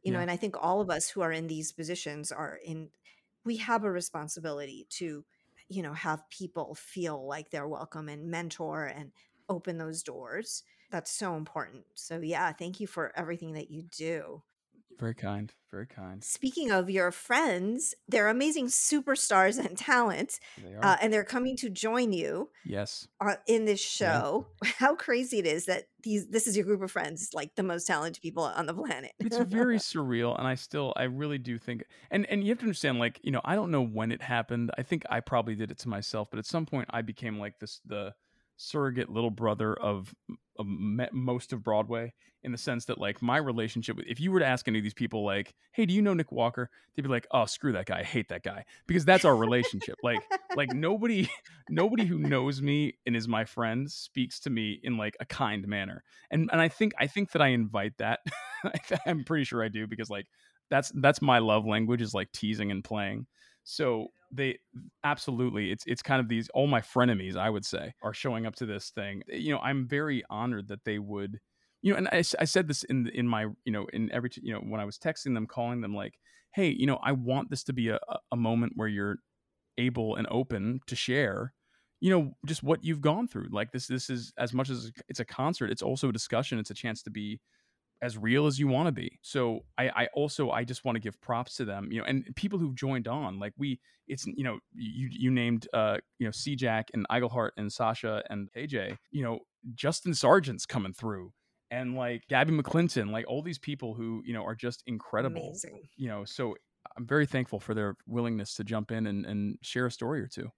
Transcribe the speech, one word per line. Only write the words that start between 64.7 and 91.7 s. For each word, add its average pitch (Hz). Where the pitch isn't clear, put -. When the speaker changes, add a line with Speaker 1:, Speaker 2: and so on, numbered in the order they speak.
Speaker 2:
absolutely, 120
it's, -
it's -
kind 135
of 120
these, 113
all 139
my 127
frenemies, 107
I 98
would 104
say, -
are 107
showing 113
up 107
to -
this 104
thing. 101
You -
know, 135
I'm 135
very 143
honored 107
that 101
they 107
would, 101
you 202
know, -
and 185
I -
s-, 175
I -
said 170
this 147
in, 127
in 120
my, 110
you 113
know, 104
in 110
every, 123
t-, 120
you 113
know, 104
when 107
I -
was 101
texting 156
them, 110
calling 120
them, 104
like, 104
"Hey, 190
you -
know, 139
I 139
want 131
this 139
to -
be 123
a, 110
a, -
a 123
moment 117
where 110
you're 101
able 120
and 113
open 120
to -
share, 120
you 185
know, 160
just 151
what 151
you've 156
gone 170
through. 98
Like, 104
this, 127
this 127
is, 120
as 120
much 131
as 120
it's 135
a 117
concert, 135
it's -
also 131
a -
discussion. 117
It's 107
a 107
chance 117
to -
be 104
as 120
real 123
as 135
you 143
wanna 147
be." -
So 120
I, 127
I 120
also, 143
I 120
just 123
wanna 117
give 104
props 120
to 131
them, 98